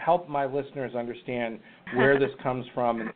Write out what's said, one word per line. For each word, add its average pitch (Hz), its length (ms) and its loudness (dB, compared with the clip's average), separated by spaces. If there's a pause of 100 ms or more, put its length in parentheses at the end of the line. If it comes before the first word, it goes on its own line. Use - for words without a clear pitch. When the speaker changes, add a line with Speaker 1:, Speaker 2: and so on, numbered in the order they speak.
Speaker 1:
help 175 240 2
my 143 160 -2
listeners 135 500 -4
understand 120 680 -6 (340)
where 135 240 6
this 135 180 2
Speaker 2:
<laughs> - 60 -16
Speaker 1:
comes 127 320 -4
from 117 260 0
and 113 100 -6
the - 60 -12